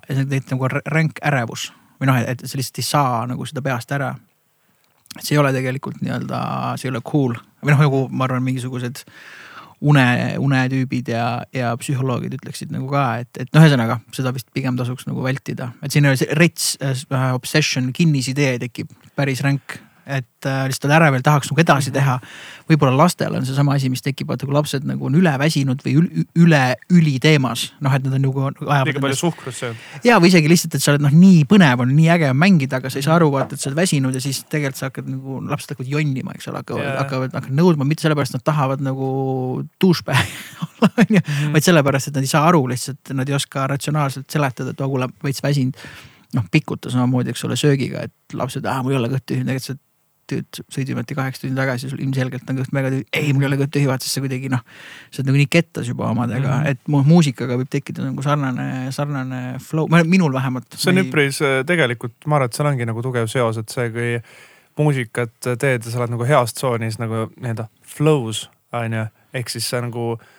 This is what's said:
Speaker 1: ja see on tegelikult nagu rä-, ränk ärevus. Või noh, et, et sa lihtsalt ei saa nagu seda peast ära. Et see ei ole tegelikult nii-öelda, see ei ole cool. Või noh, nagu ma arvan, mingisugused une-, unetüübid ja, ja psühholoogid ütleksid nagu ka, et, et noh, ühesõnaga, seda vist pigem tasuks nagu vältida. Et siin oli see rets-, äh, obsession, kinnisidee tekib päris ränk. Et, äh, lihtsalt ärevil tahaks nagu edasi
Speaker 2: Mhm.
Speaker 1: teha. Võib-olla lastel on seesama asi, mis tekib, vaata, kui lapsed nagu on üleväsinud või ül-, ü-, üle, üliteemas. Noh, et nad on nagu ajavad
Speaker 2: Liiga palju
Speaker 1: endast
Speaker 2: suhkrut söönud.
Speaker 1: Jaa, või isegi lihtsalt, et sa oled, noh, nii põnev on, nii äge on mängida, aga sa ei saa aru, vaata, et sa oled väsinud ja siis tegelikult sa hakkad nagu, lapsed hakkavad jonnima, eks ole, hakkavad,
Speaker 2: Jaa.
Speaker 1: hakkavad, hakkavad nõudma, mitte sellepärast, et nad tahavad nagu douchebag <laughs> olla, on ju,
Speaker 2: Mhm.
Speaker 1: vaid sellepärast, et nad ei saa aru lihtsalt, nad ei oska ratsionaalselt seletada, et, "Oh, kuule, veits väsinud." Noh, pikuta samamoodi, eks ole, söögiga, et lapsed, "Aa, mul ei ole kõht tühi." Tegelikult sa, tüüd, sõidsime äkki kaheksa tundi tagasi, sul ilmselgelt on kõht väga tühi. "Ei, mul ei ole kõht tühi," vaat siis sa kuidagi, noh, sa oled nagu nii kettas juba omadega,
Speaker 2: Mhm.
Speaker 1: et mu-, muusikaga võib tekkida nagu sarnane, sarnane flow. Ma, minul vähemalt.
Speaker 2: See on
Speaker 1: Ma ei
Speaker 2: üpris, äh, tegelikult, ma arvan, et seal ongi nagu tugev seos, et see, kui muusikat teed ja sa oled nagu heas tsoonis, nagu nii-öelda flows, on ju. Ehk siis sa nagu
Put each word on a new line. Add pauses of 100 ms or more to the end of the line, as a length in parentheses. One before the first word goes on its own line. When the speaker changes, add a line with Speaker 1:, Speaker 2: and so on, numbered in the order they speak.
Speaker 1:
ja
see
on
tegelikult
nagu
rä-, (120)
ränk
ärevus. (320)
Või
noh,
et,
et
sa
lihtsalt
ei
saa
nagu
seda
peast
ära. (1000)
Et
see
ei
ole
tegelikult
nii-öelda, (400)
see
ei
ole (100)
cool. (260)
Või
noh,
nagu
ma
arvan,
mingisugused (800)
une-,
unetüübid
ja, (280)
ja
psühholoogid
ütleksid
nagu
ka, (180)
et, (140)
et
noh,
ühesõnaga, (160)
seda
vist
pigem
tasuks
nagu
vältida. (160)
Et
siin
oli
see
rets-,
äh,
obsession,
kinnisidee (100)
tekib (240)
päris
ränk. (240)
Et, (240)
äh,
lihtsalt
ärevil
tahaks
nagu
edasi
Speaker 2:
Mhm.
Speaker 1:
teha. (520)
Võib-olla
lastel
on
seesama
asi,
mis
tekib,
vaata,
kui
lapsed
nagu
on
üleväsinud
või
ül-,
ü-, (180)
üle, (160)
üliteemas. (120)
Noh,
et
nad
on
nagu
ajavad
Speaker 2:
Liiga
palju
Speaker 1:
endast
Speaker 2:
suhkrut
söönud. (180)
Speaker 1:
Jaa,
või
isegi
lihtsalt,
et
sa
oled,
noh,
nii
põnev
on,
nii
äge
on
mängida,
aga
sa
ei
saa
aru,
vaata,
et
sa
oled
väsinud
ja
siis (100)
tegelikult
sa
hakkad
nagu, (140)
lapsed
hakkavad
jonnima,
eks
ole,
hakkavad,
Speaker 2:
Jaa.
Speaker 1:
hakkavad,
hakkavad
nõudma,
mitte
sellepärast,
et
nad
tahavad
nagu (760)
douchebag (320)
<laughs>
olla,
on
ju,
Speaker 2:
Mhm.
Speaker 1:
vaid
sellepärast,
et
nad
ei
saa
aru (100)
lihtsalt,
nad
ei
oska
ratsionaalselt
seletada,
et,
"Oh,
kuule, (160)
veits
väsinud." (560)
Noh,
pikuta
samamoodi,
eks
ole,
söögiga,
et
lapsed,
"Aa,
mul
ei
ole
kõht
tühi."
Tegelikult
sa, (580)
tüüd, (120)
sõidsime
äkki
kaheksa
tundi
tagasi,
sul
ilmselgelt
on
kõht
väga
tühi.
"Ei,
mul
ei
ole
kõht
tühi,"
vaat
siis
sa
kuidagi,
noh, (500)
sa
oled
nagu
nii
kettas
juba
omadega,
Speaker 2:
Mhm.
Speaker 1:
et (100)
mu-,
muusikaga
võib
tekkida
nagu
sarnane,
sarnane
flow.
Ma,
minul
vähemalt.
Speaker 2:
See
on
Speaker 1:
Ma
ei
Speaker 2:
üpris,
äh,
tegelikult, (120)
ma
arvan,
et
seal
ongi
nagu
tugev
seos,
et
see,
kui (560)
muusikat
teed
ja
sa
oled
nagu
heas
tsoonis,
nagu (100)
nii-öelda (160)
flows, (240)
on
ju. (300)
Ehk
siis
sa
nagu (200)